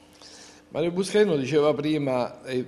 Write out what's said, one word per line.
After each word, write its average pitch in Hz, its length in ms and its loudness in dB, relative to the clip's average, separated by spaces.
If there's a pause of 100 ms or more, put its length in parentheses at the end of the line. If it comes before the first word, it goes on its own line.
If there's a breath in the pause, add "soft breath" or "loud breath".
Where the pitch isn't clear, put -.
(720 loud breath)
Mario 165 200 -2
Buscaino 190 440 2
diceva 143 380 2
prima, 139 720 -2
eh, 131 240 -4